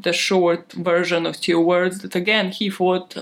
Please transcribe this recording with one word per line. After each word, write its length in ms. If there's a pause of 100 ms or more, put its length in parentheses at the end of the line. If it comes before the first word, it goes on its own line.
the 80
short 600
version 520
of 140
two 220
words 380
that, 160
again, 360
he 180
thought 520